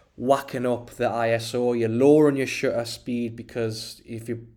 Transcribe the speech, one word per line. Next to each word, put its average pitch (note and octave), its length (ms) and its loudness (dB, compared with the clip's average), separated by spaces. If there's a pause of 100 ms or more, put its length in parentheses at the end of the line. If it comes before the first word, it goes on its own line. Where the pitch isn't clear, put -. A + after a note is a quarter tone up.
(160)
whacking C3 500 0
up A#2+ 260 -4
the A#2+ 160 -2
I A#2 220 0
S A#2 240 -2
O. B2 200 0
You're A#2 140 0
lowering C#3 480 6
your C3+ 120 -2
shutter A#2+ 380 -2
speed A#2+ 500 -6
because A2+ 680 -8
if A2+ 220 -12
you, A2+ 300 -8